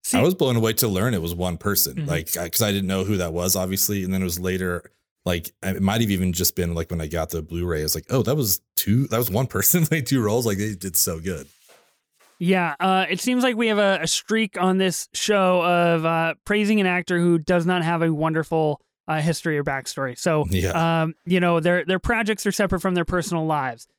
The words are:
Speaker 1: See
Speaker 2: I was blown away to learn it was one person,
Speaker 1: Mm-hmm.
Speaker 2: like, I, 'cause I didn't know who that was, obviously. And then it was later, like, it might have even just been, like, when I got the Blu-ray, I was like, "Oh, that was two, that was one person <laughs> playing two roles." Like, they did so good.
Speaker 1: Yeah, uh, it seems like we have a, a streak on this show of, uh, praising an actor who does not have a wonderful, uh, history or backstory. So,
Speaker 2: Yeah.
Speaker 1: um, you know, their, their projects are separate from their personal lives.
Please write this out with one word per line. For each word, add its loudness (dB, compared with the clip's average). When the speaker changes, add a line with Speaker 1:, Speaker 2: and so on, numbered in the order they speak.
Speaker 1:
See -2
Speaker 2:
I 4
was 4
blown 2
away 2
to 2
learn 2
it 0
was -4
one -2
person, -2
Speaker 1:
Mm-hmm. -4
Speaker 2:
like, -2
I, -6
'cause -2
I 2
didn't 0
know 0
who 0
that -2
was, 0
obviously. -2
And -2
then 0
it 0
was -2
later, -2
like, -4
it -2
might 2
have 2
even 0
just -2
been, -2
like, -4
when -4
I -6
got -4
the -4
Blu-ray, -4
I -2
was -2
like, -8
"Oh, 0
that 0
was -2
two, 2
that 0
was 0
one 0
person 2
<laughs> -
playing 0
two 0
roles." 2
Like, 0
they -4
did -10
so 0
good. -8
Speaker 1:
Yeah, 0
uh, 2
it -4
seems 0
like 0
we 0
have 2
a, 2
a -4
streak -2
on 2
this 0
show 2
of, 2
uh, 0
praising 2
an 2
actor 0
who 4
does 2
not 0
have 0
a 2
wonderful, 0
uh, -2
history -2
or -2
backstory. -6
So, 2
Speaker 2:
Yeah. 0
Speaker 1:
um, -2
you 2
know, 2
their, 2
their 0
projects -2
are 0
separate 0
from 0
their 2
personal -2
lives. -4